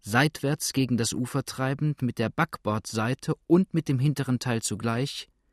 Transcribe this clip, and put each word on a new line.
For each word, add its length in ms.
seitwärts 680
gegen 240
das 180
Ufer 300
treibend, 580
mit 160
der 120
Backbordseite 1040
und 280
mit 160
dem 100
hinteren 400
Teil 220
zugleich, 680